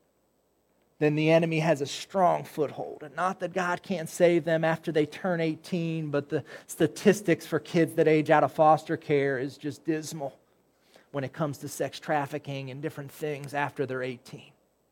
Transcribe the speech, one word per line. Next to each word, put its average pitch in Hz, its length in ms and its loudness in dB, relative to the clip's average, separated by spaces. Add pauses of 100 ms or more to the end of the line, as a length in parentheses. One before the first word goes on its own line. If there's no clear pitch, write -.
(1000)
then 151 160 2
the 156 160 2
enemy 165 280 4
has 156 220 2
a 139 60 -4
strong 165 560 0
foothold. - 580 -6
And 143 140 -16
not 185 240 -4
that 175 140 -8
God 175 280 -2
can't 170 260 -6
save 175 380 4
them 160 180 2
after 160 280 0
they 151 160 2
turn 170 340 -4
eighteen, 160 680 -4
but 143 180 -2
the 147 140 -2 (240)
statistics - 800 2
for 160 120 0
kids 160 360 0
that 156 120 4
age 156 220 4
out 151 140 8
of 139 80 0
foster 156 440 4
care 139 440 0
is 135 180 -8
just - 260 -10
dismal 156 540 -6 (720)
when 139 120 -4
it 123 100 -8
comes 147 260 -4
to 147 80 -14
sex 139 320 -6
trafficking 139 680 -4
and 131 100 -12
different 147 320 -10
things 143 440 -8
after 143 320 -4
they're 127 160 -6
eighteen. 127 480 -12 (400)